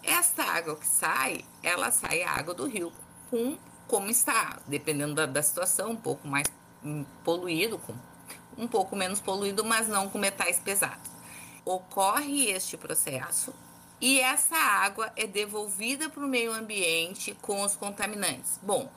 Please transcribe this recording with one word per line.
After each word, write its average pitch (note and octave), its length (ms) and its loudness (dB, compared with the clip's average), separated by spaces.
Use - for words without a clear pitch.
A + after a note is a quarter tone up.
Esta F3+ 380 4
água E3 320 0
que - 100 -8
sai, G3+ 580 2
ela F3+ 260 2
sai F3+ 320 2
a E3+ 80 0
água C#3+ 240 -2
do - 100 -4
rio G3+ 280 -2
com, B3 300 0
como G3+ 200 2
está, A3+ 560 2
dependendo D3 500 -2
da, D#3 120 2
da C#3 160 0
situação, F#3 480 0
um A3+ 60 -4
pouco C#3 320 -4
mais, C#3+ 180 0
hum, D3 200 -4
poluído, F3+ 520 0
com, - 160 -12
um A#3 120 -4
pouco F#3+ 260 2
menos F#3+ 260 0
poluído, G3+ 440 0
mas A3 240 2
não G3 200 2
com G3 80 -6
metais F#3+ 440 0
pesados. G3 500 -2
Ocorre A3+ 800 2
este F#3+ 300 -2
processo D#3 760 -2
e C4 200 6
essa C#4+ 360 2
água G#3+ 600 4
é A3 100 -2
devolvida G#3 800 -2
pro C#4+ 200 -6
meio A#3 240 2
ambiente G3 880 -2
com G3+ 200 -2
os G3+ 120 2
contaminantes. G3+ 880 -4
Bom, F#3+ 340 0